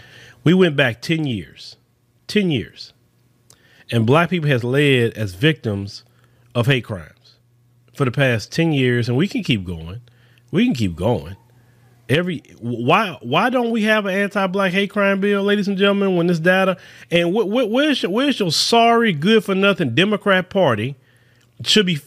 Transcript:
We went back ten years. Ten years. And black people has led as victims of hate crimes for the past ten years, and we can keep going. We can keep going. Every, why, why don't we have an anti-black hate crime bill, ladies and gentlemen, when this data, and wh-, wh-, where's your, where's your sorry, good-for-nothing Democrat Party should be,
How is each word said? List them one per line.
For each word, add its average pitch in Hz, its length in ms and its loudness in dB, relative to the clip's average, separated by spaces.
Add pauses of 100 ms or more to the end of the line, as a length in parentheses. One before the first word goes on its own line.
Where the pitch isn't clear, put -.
(440)
We 160 100 6
went 180 220 4
back 131 260 0
ten 160 240 -2
years. 104 480 -8 (540)
Ten 190 240 0
years. - 400 -6 (1000)
And 117 160 2
black 156 240 2
people 165 200 -2
has 127 120 0
led 127 520 2
as 101 200 -6
victims 104 680 -2 (500)
of 117 120 0
hate 127 180 0
crimes 87 300 -14 (800)
for 143 100 -2
the 123 80 -2
past 127 400 -2
ten 165 200 0
years, 123 360 0
and 123 100 0
we 180 80 0
can 220 160 -6
keep 110 220 -2
going. 85 360 -12 (520)
We 202 140 2
can 247 80 0
keep 104 200 -2
going. 90 420 -4 (720)
Every, 175 360 -2 (160)
why, 127 640 0
why 165 280 0
don't 240 220 -2
we 233 100 -2
have 214 240 0
an 185 80 -2
anti-black 196 580 -2
hate 196 180 -2
crime 196 300 0
bill, 202 220 0
ladies 202 240 0
and 202 100 -2
gentlemen, 196 380 2
when 170 140 2
this 175 100 0
data, 185 400 2 (320)
and 170 240 2
wh-, 208 140 0
wh-, 226 200 0
where's 269 320 0
your, 185 120 -4
where's 262 260 0
your 180 140 -2
sorry, 233 600 2
good-for-nothing 190 840 0
Democrat 190 520 0
Party 135 460 0 (680)
should 214 220 4
be, 175 200 -2